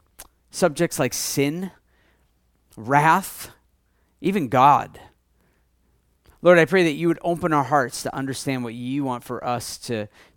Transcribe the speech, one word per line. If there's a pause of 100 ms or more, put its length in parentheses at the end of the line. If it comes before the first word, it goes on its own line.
(520)
subjects
like
sin, (1040)
wrath, (680)
even
God. (1400)
Lord,
I
pray
that
you
would
open
our
hearts
to
understand
what
you
want
for
us
to, (280)